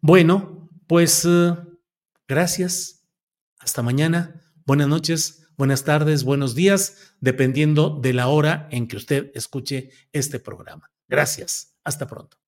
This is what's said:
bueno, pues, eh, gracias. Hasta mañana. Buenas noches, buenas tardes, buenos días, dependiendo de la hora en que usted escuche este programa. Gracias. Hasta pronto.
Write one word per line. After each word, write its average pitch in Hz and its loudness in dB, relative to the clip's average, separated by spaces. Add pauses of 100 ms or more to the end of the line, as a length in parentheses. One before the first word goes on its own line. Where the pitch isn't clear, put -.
bueno, 180 4 (180)
pues, 170 2
eh, 175 4 (720)
gracias. 175 -4 (520)
Hasta - -6
mañana. 160 -2 (240)
Buenas 143 2
noches, 156 -4 (100)
buenas 135 0
tardes, 151 0
buenos 135 -2
días, 190 0
dependiendo 147 2
de 127 0
la 123 0
hora 151 0
en 120 -6
que - -12
usted 143 -4
escuche 131 -10 (220)
este 147 -6
programa. - -18 (180)
Gracias. - -4
Hasta 147 -8
pronto. - -20